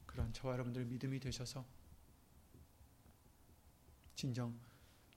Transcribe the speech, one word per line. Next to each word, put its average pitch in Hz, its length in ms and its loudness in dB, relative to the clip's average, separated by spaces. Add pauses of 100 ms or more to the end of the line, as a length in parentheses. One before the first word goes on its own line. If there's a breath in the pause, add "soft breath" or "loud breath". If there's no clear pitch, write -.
그런 117 260 4
저와 127 220 2
여러분들 123 300 4
믿음이 131 360 2
되셔서 127 440 0 (2500)
진정 120 440 4 (580 loud breath)